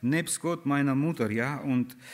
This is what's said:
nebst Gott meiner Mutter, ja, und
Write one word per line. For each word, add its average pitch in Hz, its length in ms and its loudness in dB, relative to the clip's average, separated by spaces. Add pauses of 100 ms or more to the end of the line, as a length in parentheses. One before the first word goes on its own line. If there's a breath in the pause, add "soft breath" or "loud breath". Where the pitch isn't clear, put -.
nebst 156 400 0
Gott 165 260 -2
meiner 143 280 2
Mutter, 139 360 0
ja, 123 280 -2
und 127 380 0 (180 loud breath)